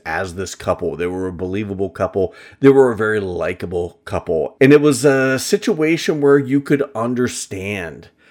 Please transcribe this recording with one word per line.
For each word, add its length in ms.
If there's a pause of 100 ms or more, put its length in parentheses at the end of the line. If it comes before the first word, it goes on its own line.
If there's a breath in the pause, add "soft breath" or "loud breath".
as 300
this 180
couple. 420
They 120
were 200
a 60
believable 560
couple. 460 (240 loud breath)
They 100
were 220
a 60
very 240
likable 840
couple. 560
And 140
it 80
was 240
a 340
situation 800
where 180
you 220
could 240 (100)
understand 1160 (220 soft breath)